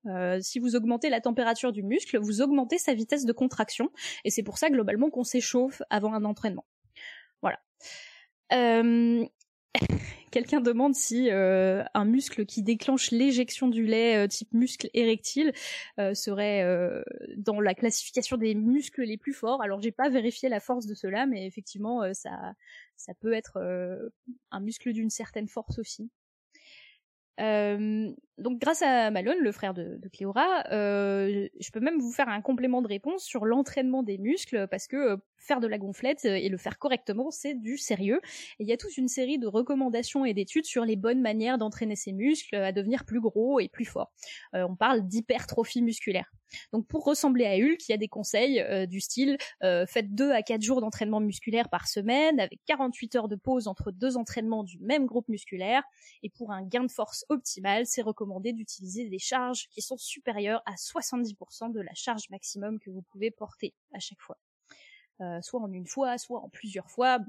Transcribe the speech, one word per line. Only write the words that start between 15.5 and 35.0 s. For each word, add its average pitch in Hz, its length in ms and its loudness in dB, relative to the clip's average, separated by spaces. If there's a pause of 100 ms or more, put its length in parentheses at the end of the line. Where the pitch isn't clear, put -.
euh, 202 160 2
serait, 202 480 0
euh, 180 400 2 (340)
dans 208 240 0
la 196 140 4
classification - 640 0
des 220 180 2
muscles 247 480 2
les 220 160 -4
plus 277 160 -6
forts. 247 280 -2
Alors 202 200 -2
j'ai 220 100 -2
pas 277 160 2
vérifié 254 400 2
la 220 120 0
force 247 260 -2
de 208 80 -6
cela, 202 320 -2
mais 202 200 -2
effectivement, 208 560 -6
euh, 190 120 0
ça, 190 400 -10 (420)
ça - 180 -16
peut 226 200 -2
être, 220 240 -6
euh, 180 500 -4 (440)
un 190 80 -8
muscle 226 320 -6
d'une 220 180 -2
certaine 214 380 -8
force - 300 -8
aussi. 220 320 -10 (1300)
Euh, 214 720 0 (280)
donc 247 200 -4
grâce 311 220 0
à 247 300 4
Malone, 214 300 0
le 220 120 2
frère 190 220 -4
de, 175 240 -8
de 185 100 -14
Cléora, 262 640 0
euh, 202 760 2 (120)
je - 100 -12
peux 220 100 -6
même 311 180 2
vous 240 140 -2
faire 262 180 0
un 208 100 -4
complément 254 400 0
de 226 80 0
réponse 277 360 -4
sur 214 200 -4
l'entraînement 262 580 2
des 202 140 -2
muscles, 214 520 -2
parce - 180 -6
que, 262 100 -4
euh, 247 200 2 (200)